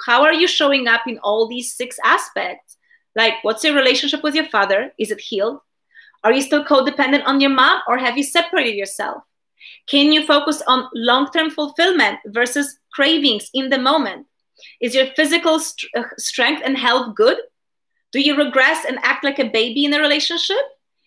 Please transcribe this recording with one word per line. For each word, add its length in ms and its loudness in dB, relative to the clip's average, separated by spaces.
How 200 4
are 80 6
you 160 2
showing 400 0
up 180 2
in 120 -8
all 280 0
these 300 -8
six 260 -8
aspects? 760 -4
Like, 280 2
what's 200 -2
your 140 2
relationship 480 0
with 100 -2
your 140 -2
father? 500 0
Is 140 -4
it 80 -6
healed? 400 -4
Are 80 6
you 80 2
still 240 0
codependent 600 2
on 140 2
your 100 4
mom, 360 4
or 120 2
have 200 -2
you 60 -2
separated 500 0
yourself? 480 -8
Can 240 4
you 160 2
focus 400 0
on 280 0
long-term 560 0
fulfillment 760 0
versus 520 -4
cravings 600 0
in 160 -4
the 100 0
moment? 480 -2
Is 140 -4
your 140 2
physical 520 2
str-, 340 -10
uh, 100 -4
strength 460 -2
and 120 -2
health 380 0
good? 240 4
Do 80 0
you 160 2
regress 480 2
and 180 -6
act 220 -2
like 140 -2
a 60 0
baby 400 -2
in 100 0
a 60 2
relationship? 640 -2